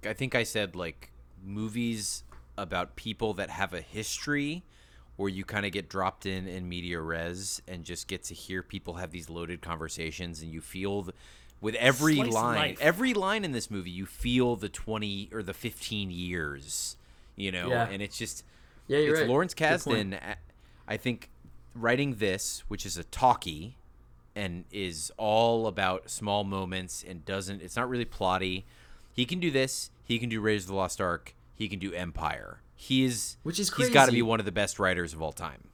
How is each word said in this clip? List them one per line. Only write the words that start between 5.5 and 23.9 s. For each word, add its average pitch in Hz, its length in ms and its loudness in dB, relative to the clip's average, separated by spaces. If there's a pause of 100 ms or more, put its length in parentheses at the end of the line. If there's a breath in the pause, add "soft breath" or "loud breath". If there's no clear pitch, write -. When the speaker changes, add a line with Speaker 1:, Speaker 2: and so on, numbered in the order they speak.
Speaker 1:
get 92 220 -6
dropped 95 340 -2
in 95 240 -2
in 90 200 -6
media 87 320 -4
res 82 680 -4
and 87 160 -10
just 87 240 -10
get 92 160 -6
to 87 100 -10
hear 92 280 -6
people 90 320 -8
have 90 160 -8
these 82 180 -12
loaded 85 320 -8
conversations, 82 800 -6
and 80 100 -10
you 80 120 -10
feel 98 400 -4
the, 90 100 -8 (480 soft breath)
with 110 140 -2
every 135 400 6
Speaker 2:
Slice 131 140 4
of 113 60 4
Speaker 1:
line, 113 220 4
Speaker 2:
life. 98 240 2
Speaker 1:
every 185 320 6
line 202 320 2
in 156 80 -2
this 117 180 -2
movie, 92 200 -4
you 92 160 -6
feel 123 500 4
the 98 140 -4
twenty 104 600 -4
or 110 120 -4
the 92 120 -4
fifteen 104 560 -6
years, 82 840 -4 (400 soft breath)
you 98 160 -2
know, 90 160 -2
Speaker 3:
Yeah. 117 220 2
Speaker 1:
and 98 100 -4
it's 101 160 -6
just, - 260 -6 (440 soft breath)
Speaker 3:
Yeah, 139 140 2
you're 151 140 4
Speaker 1:
it's 156 60 2
Speaker 3:
right. 127 80 2
Speaker 1:
Lawrence 156 240 4
Speaker 3:
Good 165 280 2
point. 107 320 0
Speaker 1:
Kasdan, 80 100 -8
I, 98 140 -8 (500 soft breath)
I 110 100 -4
think, 120 320 -4 (460)
writing 123 400 2
this, 98 540 0
which 104 180 -4
is 85 100 -4
a 85 80 -6
talkie, 104 720 0 (600)